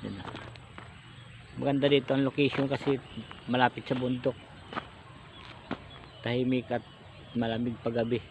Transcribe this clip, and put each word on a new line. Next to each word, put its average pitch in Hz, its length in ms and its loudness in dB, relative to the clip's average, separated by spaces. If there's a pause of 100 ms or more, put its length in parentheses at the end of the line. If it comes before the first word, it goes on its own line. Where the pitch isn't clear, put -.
Yan, 98 160 -8
oh. - 80 -8 (1300)
Maganda 139 320 6
dito 139 240 6
ang 135 80 6
location 139 480 4
kasi 139 240 2 (560)
malapit 123 320 4
sa - 160 0
bundok. 127 400 0 (1800)
Tahimik 123 480 2
at 117 160 -2 (480)
malamig 117 480 2
paggabi. 117 480 2